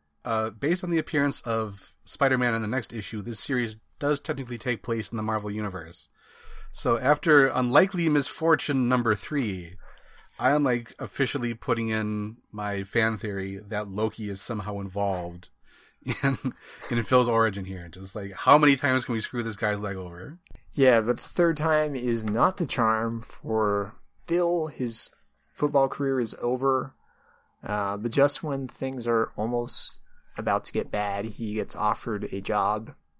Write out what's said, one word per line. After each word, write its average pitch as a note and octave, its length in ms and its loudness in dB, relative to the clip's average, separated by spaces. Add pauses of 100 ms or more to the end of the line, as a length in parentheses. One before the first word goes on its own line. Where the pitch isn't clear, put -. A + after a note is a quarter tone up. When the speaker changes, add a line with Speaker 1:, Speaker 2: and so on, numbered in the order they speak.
(260)
Speaker 1:
uh, A2 240 -2
based C#3+ 340 -2
on F3 60 -6
the E3+ 80 2
appearance C#3+ 440 0
of A2 520 -4 (120)
Spider-Man B2 500 2
in A2+ 80 -2
the G#2 40 -2
next A#2+ 240 -4
issue, G#2+ 300 -6
this A2 180 -8
series A#2+ 360 -2 (240)
does C#3+ 200 0
technically B2+ 380 -6
take B2 240 -4
place A2+ 300 -4
in A#2 60 -4
the G#2+ 60 -2
Marvel G#2+ 280 -2
Universe. F#2 580 -6 (640)
So A#2+ 240 2
after D3 500 6
unlikely C#3+ 640 4
misfortune D3 800 2
number A#2+ 260 4
three, F#2+ 600 -4 (640)
I B2 120 4
am, D3 120 2
like, A#2+ 340 0
officially A#2+ 560 -2
putting A#2 360 -2
in G#2+ 480 -2 (140)
my G#2 320 -4
fan A2 340 0
theory G2 500 -4
that G#2 220 -4
Loki G#2+ 400 -2
is G2 120 -6
somehow G2+ 380 -4
involved F#2 720 -4 (320)
<laughs> - 200 -20 (220)
in, C#3 140 0 (520)
in A#2+ 140 0
Phil's B2 260 4
origin A2 360 2
here. F#2 240 -8
Just, F#2 260 -14
like, G2+ 180 -8
how C#3 240 8
many D3 180 6
times C3 300 0
can B2+ 80 -4
we A2 60 0
screw A#2 240 -4
this A2 120 -6
guy's G#2 260 -2
leg G2 160 -4
over? F#2 420 -10 (340)
Speaker 2:
Yeah, B2+ 280 8
but A#2 160 0
the - 60 -14
third E3+ 340 2
time D3+ 380 0
is A#2+ 300 -2
not A#2 320 2
the E3+ 80 0
charm A2+ 560 0
for G#2 720 0 (300)
Phil. E3+ 420 2
His B2 420 -4 (440)
football C#3+ 340 2
career C3+ 320 -2
is A2+ 220 -2
over. B2+ 540 0 (680)
Uh, G2+ 340 -2
but A2+ 140 -2
just C3+ 300 4
when C#3 260 -4
things C3 380 -6
are A2+ 320 2
almost A#2+ 640 -2 (360)
about G#2 280 0
to - 80 -12
get G#2+ 180 -2
bad, G#2 360 -2
he G#2+ 280 -6
gets G#2 220 -4
offered G#2+ 560 -2
a G2 100 -6
job. G#2+ 540 0 (240)